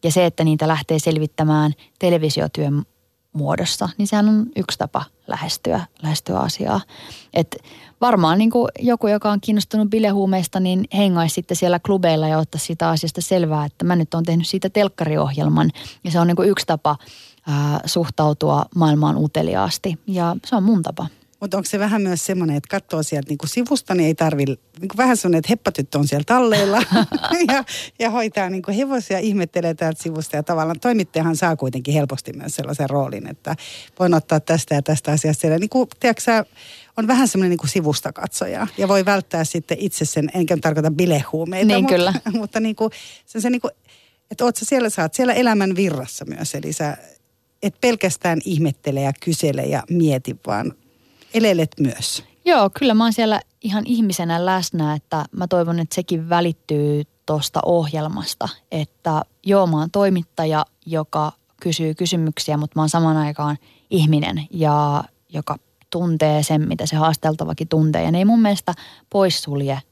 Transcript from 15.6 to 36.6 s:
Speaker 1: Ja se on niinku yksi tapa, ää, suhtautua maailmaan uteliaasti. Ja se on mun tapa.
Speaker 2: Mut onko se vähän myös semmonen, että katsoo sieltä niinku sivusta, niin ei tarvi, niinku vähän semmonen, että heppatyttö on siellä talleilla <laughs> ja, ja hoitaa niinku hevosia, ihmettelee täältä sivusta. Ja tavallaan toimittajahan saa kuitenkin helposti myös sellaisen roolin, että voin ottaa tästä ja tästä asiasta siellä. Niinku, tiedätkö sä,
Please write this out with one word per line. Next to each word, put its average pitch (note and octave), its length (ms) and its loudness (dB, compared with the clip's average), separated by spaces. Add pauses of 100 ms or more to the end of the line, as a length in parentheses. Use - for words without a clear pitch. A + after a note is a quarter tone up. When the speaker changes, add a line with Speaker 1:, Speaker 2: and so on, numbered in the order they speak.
Speaker 1:
Ja F3 80 -6
se E3+ 80 2
on E3+ 80 4
niinku F3 160 2
yksi G3 220 2
tapa, D3+ 320 0 (500)
ää, D3 380 0
suhtautua D3+ 800 0 (100)
maailmaan D3+ 420 2
uteliaasti. D#3+ 920 -2
Ja F3 280 -2 (100)
se - 100 -2
on G3 80 2
mun G3 200 4
tapa. E3 240 -8 (340)
Speaker 2:
Mut G3 120 -8
onko F#3+ 160 -2
se G#3 100 -2
vähän G#3 220 0
myös F3+ 240 -2
semmonen, F3 300 -2
että C#3+ 140 -4
katsoo F3+ 340 -4
sieltä C#3+ 260 -6
niinku D3+ 180 -6
sivusta, A#3+ 480 -2
niin E3+ 120 4
ei D#3+ 80 2
tarvi, D3+ 300 0
niinku E3+ 520 -8
vähän B3 200 4
semmonen, F3 220 2
että D#3 100 -6
heppatyttö G3 480 -2
on C#3+ 100 2
siellä C#3+ 160 0
talleilla A3 580 4 (320)
<laughs> D#4+ 400 0
ja, C4+ 100 0 (360)
ja A#3 100 0
hoitaa G#3+ 400 -2
niinku F#3+ 280 -6
hevosia, B3+ 420 -2
ihmettelee F3+ 540 -2
täältä D#3+ 300 -4
sivusta. D#3+ 320 -6
Ja D3 80 -2
tavallaan D#3+ 360 -2
toimittajahan E3 560 0
saa E3 200 0
kuitenkin C3 380 -4
helposti C#3 400 -2
myös D3 220 -10
sellaisen C#3+ 340 -6
roolin, C3+ 380 -4
että - 280 -8 (440)
voin F3+ 140 4
ottaa D#3 260 2
tästä D#3 360 0
ja C#3+ 60 2
tästä D3+ 300 -2
asiasta D3+ 300 0
siellä. D#3+ 160 2
Niinku, G#3+ 300 0 (120)
tiedätkö A#3 240 0
sä, A3+ 220 2 (520)